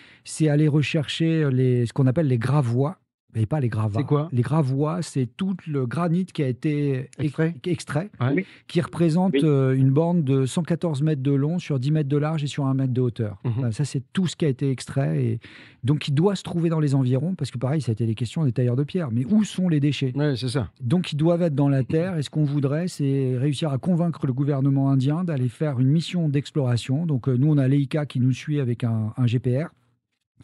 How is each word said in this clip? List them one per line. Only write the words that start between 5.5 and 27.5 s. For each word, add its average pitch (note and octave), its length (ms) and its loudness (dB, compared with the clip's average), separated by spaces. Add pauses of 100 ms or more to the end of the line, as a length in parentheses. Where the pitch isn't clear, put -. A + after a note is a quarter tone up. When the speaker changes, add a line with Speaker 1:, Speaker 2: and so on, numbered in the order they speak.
Speaker 1:
le C#3+ 200 -2
granit E3+ 400 0
qui - 160 -4
a C3+ 40 0
été C#3 680 -2
ex-, C3 80 -2
Speaker 2:
Extrait ? D#3+ 300 -2 (100)
Speaker 1:
extrait, F3+ 440 -4 (120)
Speaker 2:
Ouais. B2 140 2
Speaker 3:
Oui. F#3 100 -2 (220)
Speaker 1:
qui E3+ 120 -2
représente, E3+ 540 0
Speaker 3:
Oui. C#3 100 2
Speaker 1:
euh, C3+ 320 4
une C3+ 140 4
bande E3 340 2
de C3+ 220 2
cent C3 180 -2
quatorze D#3 380 -2
mètres D#3 220 0
de C#3 80 2
long C#3+ 280 0
sur D3+ 200 -4
dix C3 120 0
mètres D#3 160 0
de C#3 80 0
large D3+ 280 -2
et D3 40 -2
sur C#3 200 -2
un C3+ 80 2
mètre C3+ 180 0
de B2 80 2
hauteur. A2 420 -2
Speaker 2:
Mhm. B2+ 140 -2
Speaker 1:
Voilà, A#2+ 160 -2
ça, D3 120 -2
c'est C3 180 -4 (100)
tout F#3+ 140 0
ce - 100 -6
qui - 80 0
a - 20 2
été C#3 220 0
extrait C#3 560 -2
et A#2 140 -2 (440)
donc C#3+ 160 2
qui - 140 -6
doit F#3 220 4
se - 80 -8
trouver E3+ 260 -2
dans D#3+ 100 0
les D3 160 2
environs, C3 400 0
parce C#3 160 -6
que - 60 -8
pareil, C3 240 -2
ça A#2 100 -2
a - 20 2
été A#2 120 -2
les A2+ 100 -2
questions C3+ 300 -2
des B2 80 0
tailleurs B2 240 0
de C#3+ 60 0
pierre. D3+ 280 -4
Mais B2 140 0
où G#3+ 180 4
sont F#3 240 -2
les D#3+ 140 2
déchets ? C3+ 340 0
Speaker 2:
Ouais, D3 220 0
c'est A#2 100 -4
ça. A#2+ 220 -2 (100)
Speaker 1:
Donc, D#3 320 -2
ils D3+ 60 -4
doivent E3+ 240 2
être E3+ 140 0
dans C#3+ 140 2
la C3+ 140 2
terre. E3 340 -2
Et D3+ 40 -2
ce B2+ 80 -6
qu'on D#3 160 0
voudrait, D3 420 0
c'est C3+ 500 0
réussir C#3+ 360 -2
à C3 40 0
convaincre E3+ 500 0
le C3 40 2
gouvernement C3+ 580 2
indien C#3 360 2
d'aller C3 240 -2
faire C#3+ 320 -4
une C3 80 4
mission D#3+ 400 0
d'exploration. C3+ 800 0
Donc, C3+ 200 -2
euh, C3 80 2
nous, C3+ 160 4